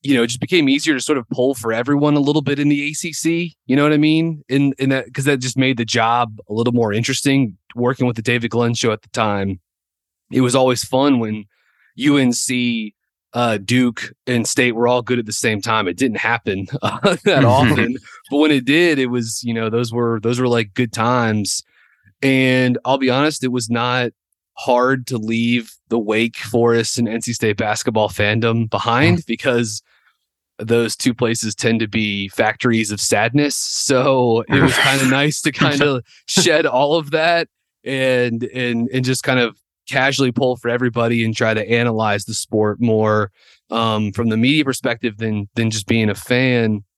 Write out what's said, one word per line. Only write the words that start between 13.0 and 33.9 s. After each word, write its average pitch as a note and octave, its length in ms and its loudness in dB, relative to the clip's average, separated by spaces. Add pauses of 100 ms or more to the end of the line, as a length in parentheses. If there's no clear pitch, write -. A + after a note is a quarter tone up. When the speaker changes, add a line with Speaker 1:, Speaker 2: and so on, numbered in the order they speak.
Speaker 1:
uh, A#2 220 0
Duke A#2+ 560 -2 (140)
and A#2+ 200 0
State B2 260 2
were A#2 140 0
all B2 140 2
good A#2+ 180 -2
at A#2 60 -4
the G#2 80 -10
same G#2+ 300 -2
time. A2 260 0
It F2 80 -6
didn't A2+ 220 -2
happen, G#2+ 560 -4
<laughs> - 80 -8
uh, G2+ 160 -4 (260)
that - 0 -
Speaker 2:
Mm-hmm. F3 220 4
Speaker 1:
often, B2+ 500 2 (340)
but C#3 60 -2
when D3+ 140 4
it C3 160 0
did, D#3 320 2
it C3 80 0
was, A#2+ 360 -4
you A#2 120 -4
know, A2+ 160 -2
those A#2 200 -2
were, A#2 300 -2
those A#2 180 -2
were, B2+ 100 0
like, A#2 260 0
good B2 180 -2
times. A2+ 720 0 (580)
And B2+ 640 2
I'll C3+ 140 0
be C3 100 0
honest, C#3+ 340 0
it C3 60 -2
was A#2+ 220 -4
not A#2+ 400 0 (480)
hard B2+ 480 0
to B2+ 100 -6
leave A2+ 560 -2 (160)
the A#2 100 0
Wake A2 380 0
Forest A#2 640 0
and A#2 100 0
N A2 140 -6
C A#2+ 100 -6
State G#2+ 240 -2
basketball G#2+ 540 0
fandom A2+ 580 0
behind B2 500 2
Speaker 2:
Mm. D#3+ 80 -10
Speaker 1:
because A#2 560 -2 (760)
those A2+ 360 0
two B2+ 200 -2
places A2+ 400 -4
tend A#2 260 0
to A2 80 -2
be G#2 400 -2
factories A2 640 0
of G#2 80 -6
sadness. A#2+ 560 2
So B2+ 880 0